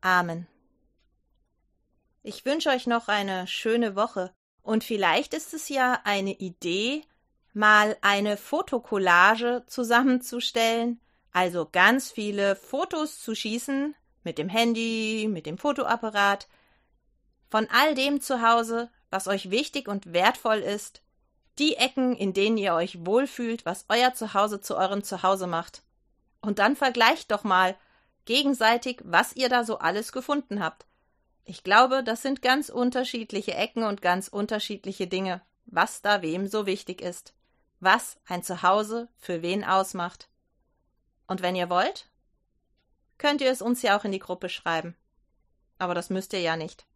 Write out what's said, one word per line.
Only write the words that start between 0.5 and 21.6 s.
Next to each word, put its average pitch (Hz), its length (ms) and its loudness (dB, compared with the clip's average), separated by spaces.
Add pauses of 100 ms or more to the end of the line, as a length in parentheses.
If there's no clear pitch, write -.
Ich - 220 -12
wünsche 302 240 0
euch 254 180 0
noch 233 200 0
eine 196 400 -2
schöne 226 480 0
Woche 190 360 -2 (300)
und 220 220 -2
vielleicht 202 500 0
ist - 200 -8
es 311 160 -10
ja 254 340 0
eine 196 300 -2
Idee, 196 720 -4 (500)
mal 214 480 6
eine 202 360 2
Fotokollage 226 1300 2
zusammenzustellen, 240 1300 0 (300)
also 175 380 0
ganz 214 420 4
viele 202 440 0
Fotos 311 680 -6
zu 220 140 -6
schießen, 269 600 -4 (280)
mit 165 140 -8
dem 165 120 -4
Handy, 226 800 0
mit 175 160 -6
dem 160 120 -8
Fotoapparat, 214 920 0 (1000)
von 220 220 0
all 285 240 4
dem 277 260 0
zu 247 200 -4
Hause, 233 480 2 (200)
was 190 180 -6
euch 190 220 -2
wichtig 269 380 -2
und 185 260 -8
wertvoll 214 460 2
ist, - 420 -8 (580)
die 302 160 2